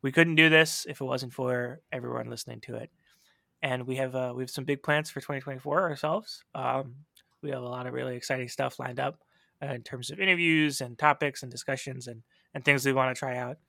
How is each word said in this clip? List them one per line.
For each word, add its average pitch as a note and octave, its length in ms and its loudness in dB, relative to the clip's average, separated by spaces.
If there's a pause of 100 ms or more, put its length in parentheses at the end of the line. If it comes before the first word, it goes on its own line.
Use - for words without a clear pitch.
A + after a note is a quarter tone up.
We C#3 100 0
couldn't E3 220 6
do D#3+ 160 8
this D#3+ 400 6
if C#3+ 120 -8
it C3+ 40 -4
wasn't B2+ 280 -4
for B2+ 480 -4 (100)
everyone B2 400 -6
listening A#2 300 -12
to A#2 160 -10
it. A2+ 120 -12 (760)
And B2+ 220 -2
we B2+ 120 -4
have, C3 180 -2
uh, B2+ 200 -2
we B2+ 60 -6
have B2+ 80 -6
some C3+ 160 -8
big C#3 160 0
plans D3+ 300 0
for C#3 100 -8
twenty C#3 180 -6
twenty-four C#3+ 480 0
ourselves. D#3+ 560 -4 (120)
Um, C3 400 -4 (480)
we C#3+ 80 -6
have C3 100 -6
a B2 60 -8
lot B2 180 -8
of B2+ 80 -8
really B2+ 220 -4
exciting B2+ 320 -4
stuff C3 320 -4
lined B2+ 200 -6
up, C3+ 220 -2 (400)
uh, C#3 60 -8
in B2 160 -8
terms B2 260 -10
of D#3 100 -12
interviews E3 640 4
and A#2+ 160 -10
topics C#3+ 460 2
and B2 80 -12
discussions B2+ 560 -6
and, A#2 160 -14 (320)
and C3 100 -6
things C#3 180 6
we C#3 80 4
wanna C3 220 2
try B2+ 240 -4
out. B2 320 -6